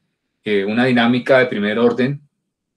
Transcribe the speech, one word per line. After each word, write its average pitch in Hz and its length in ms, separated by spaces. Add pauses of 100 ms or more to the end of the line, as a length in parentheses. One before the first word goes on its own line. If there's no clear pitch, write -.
(440)
eh, 101 220
una 113 200
dinámica 123 540
de 123 80
primer 107 320
orden, 123 420 (560)